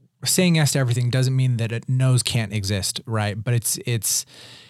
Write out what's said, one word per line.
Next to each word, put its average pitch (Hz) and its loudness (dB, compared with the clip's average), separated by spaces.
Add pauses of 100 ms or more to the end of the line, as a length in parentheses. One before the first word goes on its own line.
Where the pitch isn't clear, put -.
(240)
saying 175 4
yes 151 2
to 147 0
everything 123 0
doesn't 131 2
mean 127 2
that 113 -2
it, 117 -8
no's 127 2
can't 110 -2
exist, 101 -2
right? 107 -4
But 120 0
it's, - -2
it's, - -2 (460)